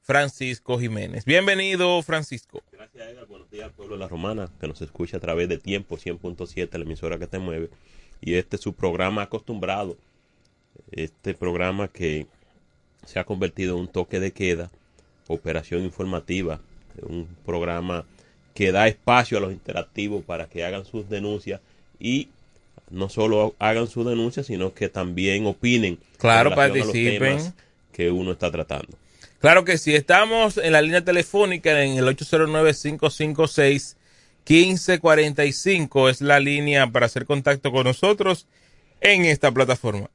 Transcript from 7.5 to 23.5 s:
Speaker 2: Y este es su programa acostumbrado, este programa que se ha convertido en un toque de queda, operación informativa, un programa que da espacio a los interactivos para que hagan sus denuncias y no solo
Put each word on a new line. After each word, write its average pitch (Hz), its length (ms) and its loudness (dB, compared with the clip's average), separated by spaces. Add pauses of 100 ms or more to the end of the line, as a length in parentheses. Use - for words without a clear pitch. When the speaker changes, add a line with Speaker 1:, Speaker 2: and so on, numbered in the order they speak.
Speaker 2:
Y 85 140 -4
este - 220 -2
es - 60 -8
su 98 120 -6
programa 92 480 -2
acostumbrado, 98 760 -8 (960)
este 80 400 -10
programa 90 560 -4
que 78 380 -6 (800)
se - 120 -8
ha 90 60 -6
convertido 92 500 -4
en 87 60 -4
un 90 80 -8
toque 92 320 -4
de 95 120 -4
queda, 87 380 -2 (560)
operación 82 560 -6
informativa, 90 760 -6 (400)
un 85 260 -10 (180)
programa 85 600 -6 (500)
que 95 180 2
da 104 160 4
espacio 120 500 2
a - 20 0
los 95 120 -4
interactivos 101 680 -8
para 82 260 -10
que 85 160 -8
hagan 98 200 -8
sus 104 240 -12
denuncias 101 520 -6 (380)
y 123 300 -2 (640)
no 95 180 -6
solo 110 500 0